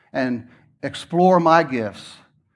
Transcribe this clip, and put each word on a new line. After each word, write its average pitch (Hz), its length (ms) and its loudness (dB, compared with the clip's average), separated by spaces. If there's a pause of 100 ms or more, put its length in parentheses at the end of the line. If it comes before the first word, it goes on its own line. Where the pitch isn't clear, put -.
(120)
and 123 360 -6 (340)
explore 180 560 0
my 165 240 4
gifts, 120 540 -8 (400)